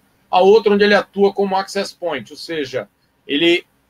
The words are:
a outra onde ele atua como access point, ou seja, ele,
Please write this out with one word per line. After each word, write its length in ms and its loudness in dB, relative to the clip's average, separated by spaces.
a 100 2
outra 320 4
onde 120 2
ele 100 2
atua 380 0
como 240 -4
access 360 -6
point, 400 -8
ou 60 -20
seja, 500 -8
ele, 400 0